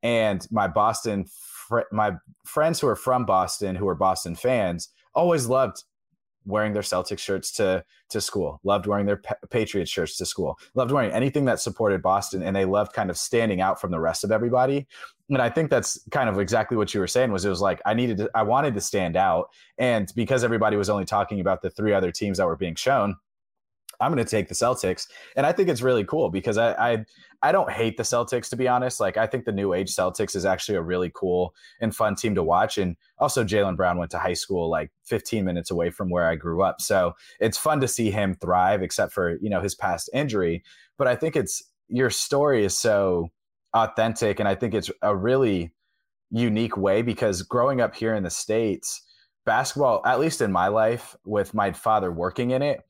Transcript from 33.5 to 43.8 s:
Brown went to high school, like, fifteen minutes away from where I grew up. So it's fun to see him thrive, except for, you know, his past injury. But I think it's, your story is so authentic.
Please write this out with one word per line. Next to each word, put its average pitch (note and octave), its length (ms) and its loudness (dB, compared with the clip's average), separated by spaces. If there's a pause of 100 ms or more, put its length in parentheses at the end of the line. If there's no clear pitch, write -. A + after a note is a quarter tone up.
Brown F2+ 200 2
went E2+ 140 -4
to F2 80 -6
high F2+ 140 -2
school, E2+ 360 -2
like, D#2 220 -2 (140)
fifteen G#2+ 400 -2
minutes F2 240 -4
away E2+ 200 0
from F#2 200 -6
where F2 180 2
I E2 80 2
grew E2+ 280 -2
up. F#2 180 -2
So F#2 320 0 (260)
it's A2 180 0
fun D3+ 240 0
to C3 60 0
see A2 240 0
him G2 300 0
thrive, F2+ 400 2
except F#2 320 -2
for, E2+ 280 -2
you G#2+ 80 -4
know, F#2 120 0
his G2 140 -4
past F2+ 380 -4
injury. G#2 500 -2 (340)
But C3+ 100 2
I B2 80 2
think D#3+ 200 -2
it's, - 280 -2 (240)
your B2 220 2
story C#3 560 2
is F#2+ 120 0
so F#2+ 520 2 (440)
authentic. A2+ 640 2